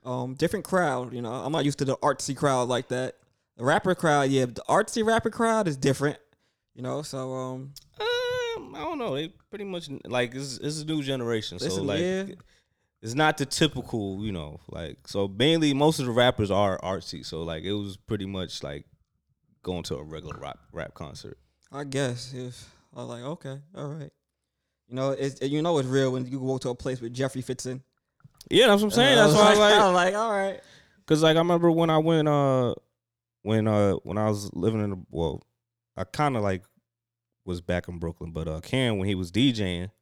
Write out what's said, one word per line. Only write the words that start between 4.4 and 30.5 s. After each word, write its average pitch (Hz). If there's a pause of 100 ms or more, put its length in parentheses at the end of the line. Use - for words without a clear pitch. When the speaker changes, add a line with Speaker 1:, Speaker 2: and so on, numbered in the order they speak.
Speaker 1:
but 120
the -
artsy 220
rapper 226
crowd 220
is 147
different. 135 (560)
You 120
know, 127
so, 131
um, 131 (260)
Speaker 2:
Um, 480
I 349
don't 311
know. 220
They 156 (200)
pretty 202
much, 175 (160)
like, 123
it's, 135
it's 151
a -
new 156
generation, 117
so, 87
Speaker 1:
Listen, 95
Speaker 2:
like, 101
Speaker 1:
yeah. 185 (760)
Speaker 2:
it's 113
not 151
the 135
typical, 113
you 110
know, 78
like, -
so 101
mainly 143
most 147
of 135
the 123
rappers 120
are 95
artsy, -
so, 80
like, 82
it 95
was 101
pretty 98
much 95
like 71 (800)
going 90
to -
a 67
regular 78
rap, 69 (140)
rap -
concert. - (340)
Speaker 1:
I 139
guess 131
if 127 (320)
I 127
was 123
like, 120
"Okay, 139 (160)
all 143
right." 151 (760)
You 123
know, 135
it's, 139
you 147
know 170
it's 127
real 131
when 127
you 131
walk 131
to 135
a 123
place 127
with 117
Jeffrey 131
fits 127
in. 127 (680)
Speaker 2:
Yeah, 226
that's 202
what 214
I'm -
saying. 247
Speaker 1:
Uh, 214
Speaker 2:
That's -
why 214
I -
Speaker 1:
<laughs> 208
Speaker 2:
like 208
Speaker 1:
I'm 190
like, 180
"All 220
right." 196 (460)